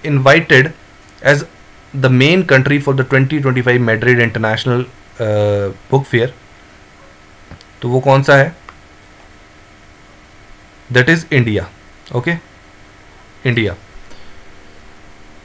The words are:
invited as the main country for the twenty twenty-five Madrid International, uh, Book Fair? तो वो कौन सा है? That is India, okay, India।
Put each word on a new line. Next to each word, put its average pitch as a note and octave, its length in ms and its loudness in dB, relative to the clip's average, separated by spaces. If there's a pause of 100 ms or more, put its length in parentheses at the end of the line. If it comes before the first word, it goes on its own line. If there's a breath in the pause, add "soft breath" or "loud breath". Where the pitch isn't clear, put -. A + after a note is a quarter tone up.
invited C#3+ 600 2 (580)
as C#3+ 120 4 (640)
the C3 100 2 (120)
main F3 300 2
country C3+ 320 2
for C#3 100 0
the C3 100 -2
twenty C3+ 380 -2
twenty-five B2 380 0
Madrid A#2 380 0 (100)
International, A2+ 500 -2
uh, G#2 920 -4 (240)
Book C3+ 100 0 (100)
Fair? A#2 140 0 (1500)
तो B2 60 -6
वो B2+ 120 0
कौन C3+ 220 2
सा C#3 140 4
है? D3 160 2 (2500)
That B2 160 2
is E3 120 2 (120)
India, A2 300 0 (540)
okay, E3+ 200 -4 (1080)
India। A2+ 280 -2 (1700 loud breath)